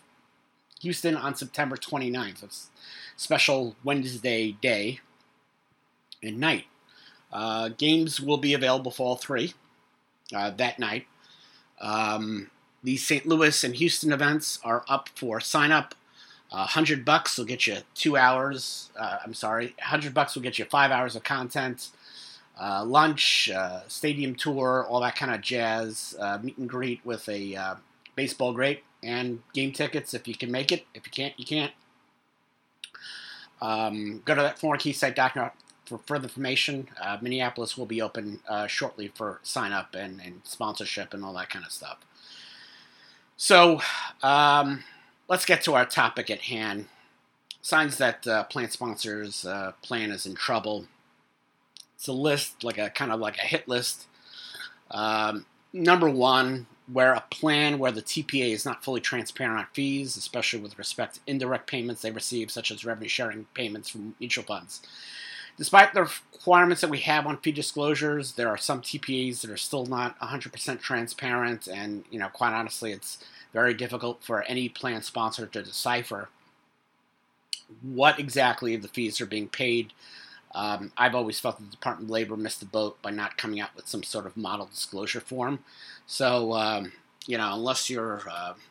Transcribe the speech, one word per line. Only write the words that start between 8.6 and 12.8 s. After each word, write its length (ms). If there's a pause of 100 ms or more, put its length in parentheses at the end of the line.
for 160
all 80
three, 380 (840)
uh, 140
that 300
night. 260 (760)
Um, 680 (340)